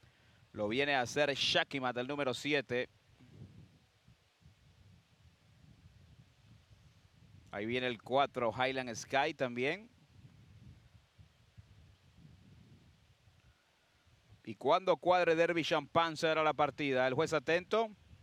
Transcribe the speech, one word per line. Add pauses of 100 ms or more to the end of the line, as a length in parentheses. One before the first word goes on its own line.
(500)
Lo
viene
a
hacer
Shakimat,
el
número
siete. (4000)
Ahí
viene
el
cuatro,
Highland
Sky
también. (4000)
Y
cuando
cuadre
Derby
Champagne
será
la
partida.
El
juez
atento. (320)